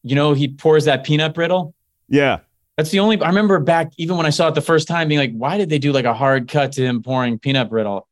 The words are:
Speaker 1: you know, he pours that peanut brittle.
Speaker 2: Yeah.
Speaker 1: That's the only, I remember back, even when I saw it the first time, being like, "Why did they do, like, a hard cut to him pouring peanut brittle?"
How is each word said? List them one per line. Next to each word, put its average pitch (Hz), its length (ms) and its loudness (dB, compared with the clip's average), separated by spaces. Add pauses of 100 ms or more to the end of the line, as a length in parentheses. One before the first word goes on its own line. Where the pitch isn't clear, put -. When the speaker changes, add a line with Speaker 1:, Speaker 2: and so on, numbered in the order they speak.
Speaker 1:
you 131 140 -2
know, 147 180 2
he 143 140 0
pours 156 360 2
that 135 180 2
peanut 156 300 -2
brittle. 170 420 -2 (340)
Speaker 2:
Yeah. 131 320 2 (360)
Speaker 1:
That's 156 140 -2
the 196 100 0
only, 214 220 2
I 160 60 0
remember 196 300 2
back, 160 380 0
even 165 220 -4
when 160 80 0
I 151 40 2
saw 160 180 2
it 143 60 0
the 147 60 0
first 160 260 0
time, 165 220 -2
being 147 120 2
like, 123 120 -2
"Why 131 240 -4
did 190 140 -2
they 151 80 0
do, 139 140 0
like, 131 120 0
a 117 100 0
hard 135 340 0
cut 135 240 0
to 135 120 -2
him 123 180 -2
pouring 127 360 -4
peanut 135 320 -2
brittle?" 104 420 -4